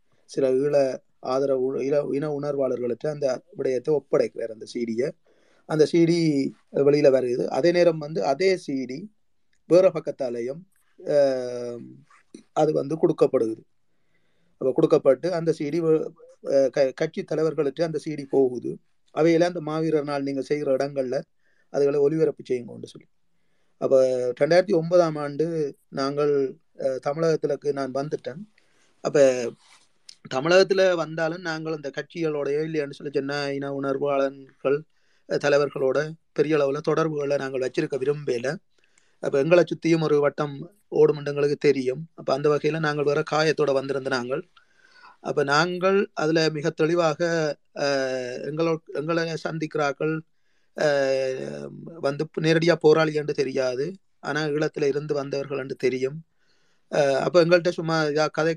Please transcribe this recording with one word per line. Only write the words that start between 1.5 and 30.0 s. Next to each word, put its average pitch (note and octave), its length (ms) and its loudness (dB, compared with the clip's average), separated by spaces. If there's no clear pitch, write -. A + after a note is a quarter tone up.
உ-, C3+ 160 -4
இன, C#3+ 300 0
இன C#3+ 200 -2
உணர்வாளர்களுக்கு C#3 760 -4
அந்த C#3+ 340 -4
விடயத்தை C3+ 380 -2
ஒப்படைக்கிறார் A#2 580 -2
அந்த A2 220 -16
சீடியை. A#2 360 -4
அந்த D#3 260 4
சீடி E3 580 2
வெளியில C#3+ 380 4
வருது. B2 360 0
அதே D3 260 0
நேரம் F3 260 4
வந்து D#3+ 260 -6
அதே F3 420 0
சீடி C3+ 400 -8
வேற F3+ 280 6
பக்கத்தாலேயும், C3+ 680 -6
ஆ, C#3+ 260 4
அது D#3 200 2
வந்து C#3+ 240 -2
கொடுக்கப்படுது. C3 600 2
அப்ப C3 200 -2
கொடுக்கப்பட்டு D#3 640 2
அந்த E3 240 -2
சீடி D#3 220 -4
வ-, D#3+ 300 0
ஆ, C#3 160 4
க-, C3+ 260 0
கட்சி D#3+ 300 -4
தலைவர்களுக்கு D#3 580 -2
அந்த D#3+ 160 -2
சீடி D3 320 -8
போகுது. B2+ 480 0
அவையில E3 280 4
அந்த F3 180 0
மாவீரர் D#3 440 0
நாள் C#3+ 180 -4
நீங்க C#3 180 -4
செய்கிற C#3+ 360 0
இடங்கள்ல C3+ 440 -2
அதுகளை C#3+ 260 2
ஒளிபரப்பு D3 520 2
செய்யுங்கன்னு A#2+ 340 -6
சொல்லி. - 240 -20
அப்ப C3 280 4
ரெண்டாயிரத்தி F3+ 360 4
ஒன்பதாம் E3 400 2
ஆண்டு D3 600 -4
நாங்கள், C#3+ 680 0
ஆ, C3+ 40 -4
தமிழகத்துலக்கு D3 840 -2
நான் C3+ 200 -4
வந்துட்டேன். C#3 480 -8
அப்ப C3 500 2